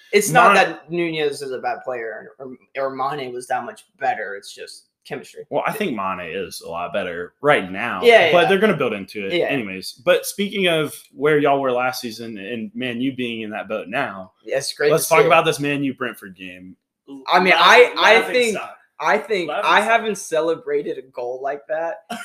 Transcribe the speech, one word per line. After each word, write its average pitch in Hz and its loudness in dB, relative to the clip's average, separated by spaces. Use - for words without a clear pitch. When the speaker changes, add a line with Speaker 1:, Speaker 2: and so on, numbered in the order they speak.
Speaker 1:
It's 202 2
not 202 8
Speaker 2:
Mon- - -
Speaker 1:
that 165 0
Nunez 160 -2
is 131 -8
a 123 -8
bad 117 -6
player 110 -10
or, 131 -16
or 135 -2
Mane 131 -6
was 123 -10
that 127 -2
much 107 -14
better. 107 -4
It's - -16
just - -20
chemistry. - -12
Speaker 2:
Well, 139 -2
I 160 -2
think 180 -4
Mane 92 -6
is 90 -8
a 82 -16
lot 85 -8
better 87 -6
right 120 0
now, 107 -6
Speaker 1:
Yeah, 208 6
Speaker 2:
but 175 6
Speaker 1:
yeah. 170 4
Speaker 2:
they're 196 4
gonna 196 2
build 123 -2
into 98 -8
it 98 -4
Speaker 1:
Yeah. - 0
Speaker 2:
anyways. 98 -6
But 165 2
speaking 196 -4
of 156 0
where 147 2
y'all 143 2
were 131 0
last 123 -2
season 113 -10
and 107 -8
Man 120 -6
U 135 -2
being 117 -6
in 107 -10
that 98 -8
boat 107 -6
now, 101 -6
Speaker 1:
That's 135 -4
great 147 2
Speaker 2:
let's 151 2
Speaker 1:
to - -6
Speaker 2:
talk 214 6
Speaker 1:
see. 214 6
Speaker 2:
about 165 6
this 147 -2
Man 143 -2
U 135 -2
Brentford 110 -8
game. 92 -16
Speaker 1:
I 175 4
mean, 185 4
Speaker 3:
Laughing, - 8
Speaker 1:
I, 202 8
I 180 6
Speaker 3:
laughing 226 -4
Speaker 1:
think, 233 2
Speaker 3:
stock. - -10
Speaker 1:
I 170 2
think 190 -2
Speaker 3:
Laughing - -4
Speaker 1:
I 185 6
Speaker 3:
stock. 214 0
Speaker 1:
haven't 220 2
celebrated 156 -2
a 131 -14
goal 127 -10
like 139 -6
that 160 -6